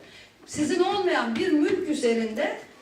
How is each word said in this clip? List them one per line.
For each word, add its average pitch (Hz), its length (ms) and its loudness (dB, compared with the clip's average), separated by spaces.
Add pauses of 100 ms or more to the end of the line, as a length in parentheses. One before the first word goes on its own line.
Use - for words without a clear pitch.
(460)
Sizin 349 380 0
olmayan 330 520 0
bir 370 160 0
mülk 311 380 2
üzerinde, 233 680 0 (240)